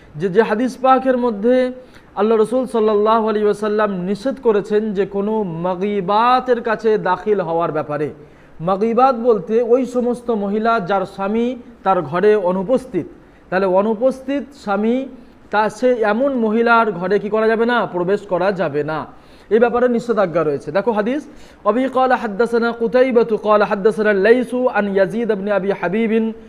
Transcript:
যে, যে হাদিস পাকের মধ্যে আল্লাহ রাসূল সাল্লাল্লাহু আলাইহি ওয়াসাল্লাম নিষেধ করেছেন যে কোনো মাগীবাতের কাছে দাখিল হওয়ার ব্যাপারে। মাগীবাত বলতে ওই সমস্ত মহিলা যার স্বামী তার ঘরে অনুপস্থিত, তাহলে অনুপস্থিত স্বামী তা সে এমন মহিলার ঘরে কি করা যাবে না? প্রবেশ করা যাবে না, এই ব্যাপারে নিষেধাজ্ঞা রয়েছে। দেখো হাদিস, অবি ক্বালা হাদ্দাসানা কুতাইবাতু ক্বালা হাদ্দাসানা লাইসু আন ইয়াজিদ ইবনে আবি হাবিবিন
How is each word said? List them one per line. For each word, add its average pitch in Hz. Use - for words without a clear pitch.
যে, 170
যে 190
হাদিস 214
পাকের 262
মধ্যে 247
আল্লাহ 214
রাসূল 226
সাল্লাল্লাহু 220
আলাইহি 214
ওয়াসাল্লাম 208
নিষেধ 202
করেছেন 208
যে 185
কোনো 208
মাগীবাতের 202
কাছে 214
দাখিল 185
হওয়ার 165
ব্যাপারে। 147
মাগীবাত 226
বলতে 226
ওই 240
সমস্ত 240
মহিলা 214
যার 185
স্বামী 226
তার 185
ঘরে 180
অনুপস্থিত, 185
তাহলে 190
অনুপস্থিত 226
স্বামী 226
তা 208
সে 254
এমন 233
মহিলার 226
ঘরে 185
কি 202
করা 220
যাবে 226
না? 233
প্রবেশ 180
করা 190
যাবে 151
না, 151
এই 208
ব্যাপারে 240
নিষেধাজ্ঞা 208
রয়েছে। 147
দেখো 196
হাদিস, 233
অবি 254
ক্বালা 254
হাদ্দাসানা 226
কুতাইবাতু 233
ক্বালা 208
হাদ্দাসানা 208
লাইসু 247
আন 202
ইয়াজিদ 196
ইবনে 202
আবি 196
হাবিবিন 220